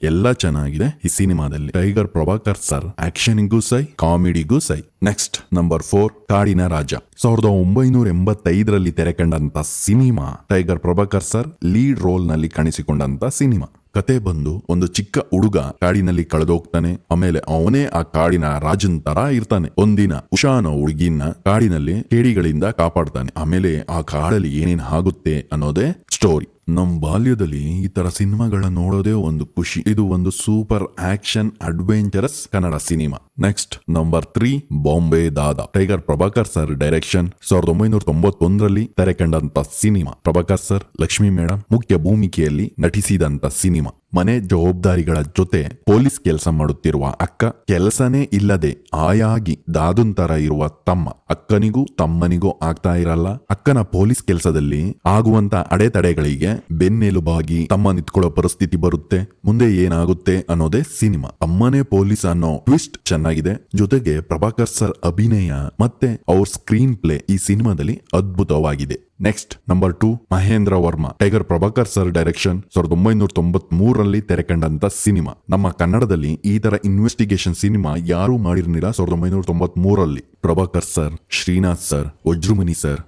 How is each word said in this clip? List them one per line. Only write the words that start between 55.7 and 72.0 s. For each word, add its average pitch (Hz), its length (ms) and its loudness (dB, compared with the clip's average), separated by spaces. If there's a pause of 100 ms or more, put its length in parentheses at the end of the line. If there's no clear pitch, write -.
ಬೆನ್ನೆಲುಬಾಗಿ 85 960 0
ತಮ್ಮ 98 240 2
ನಿಂತ್ಕೊಳ್ಳೋ 87 400 0
ಪರಿಸ್ಥಿತಿ 87 460 -2
ಬರುತ್ತೆ. 87 680 -2
ಮುಂದೆ 113 320 4
ಏನಾಗುತ್ತೆ 90 760 0
ಅನ್ನೋದೇ 85 320 0
ಸಿನಿಮಾ. 92 460 -2 (140)
ಅಮ್ಮನೇ 117 400 2
ಪೊಲೀಸ್ 101 420 0
ಅನ್ನೋ 85 400 0
ಟ್ವಿಸ್ಟ್ - 400 2
ಚೆನ್ನಾಗಿದೆ. 80 720 -2
ಜೊತೆಗೆ 98 460 2
ಪ್ರಭಾಕರ್ 104 480 -2
ಸರ್ - 240 -2 (120)
ಅಭಿನಯ 95 480 0 (280)
ಮತ್ತೆ 120 480 -2
ಅವ್ರ 95 240 4
ಸ್ಕ್ರೀನ್ 117 440 0
ಪ್ಲೇ 78 340 -2
ಈ 98 60 2
ಸಿನಿಮಾದಲ್ಲಿ 101 640 -2 (140)
ಅದ್ಭುತವಾಗಿದೆ. 76 920 -2 (120)
ನೆಕ್ಸ್ಟ್ - 500 -6
ನಂಬರ್ 92 300 2
ಟೂ, 113 320 0
ಮಹೇಂದ್ರ 101 420 2
ವರ್ಮ. 78 440 0
ಟೈಗರ್ 101 260 2
ಪ್ರಭಾಕರ್ 101 440 0
ಸರ್ 92 220 0